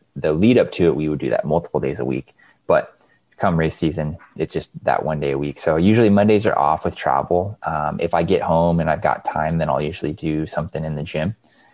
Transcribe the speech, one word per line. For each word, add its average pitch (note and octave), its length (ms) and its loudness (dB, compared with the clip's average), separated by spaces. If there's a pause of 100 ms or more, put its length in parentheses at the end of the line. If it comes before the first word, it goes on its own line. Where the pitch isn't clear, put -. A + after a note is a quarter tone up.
(140)
the D2+ 200 -2
lead A2+ 240 4
up - 140 2
to F2 160 2
it, D2 60 4
we D2+ 140 -2
would D2+ 100 -2
do C2 120 -4
that - 160 -2
multiple D#2 340 -2
days C2+ 180 -4
a B1+ 60 -6
week. B1+ 300 -6 (320)
But - 320 0 (400)
come F#2 200 0
race D#2+ 180 0
season, D#2 420 -4 (180)
it's - 160 -6
just - 180 -8 (140)
that - 200 0
one D2+ 140 -2
day C#2+ 120 -2
a C#2 80 -2
week. C#2+ 200 -6
So D#2 180 0
usually G#2+ 340 6
Mondays G#2 360 6
are - 100 0
off D2+ 280 2
with F2 100 -4
travel. E2+ 680 0
Um, D2+ 360 -4
if E2 140 -2
I E2+ 100 2
get E2+ 200 0
home E2+ 380 2
and D#2+ 100 0
I've D2+ 120 -2
got - 220 -2
time, D#2 320 -2
then D#2 140 0
I'll C2+ 100 0
usually D2+ 320 -4
do D#2 340 -4
something D#2 380 -6
in D#2 100 -6
the C#2+ 80 -6
gym D#2+ 320 -4 (400)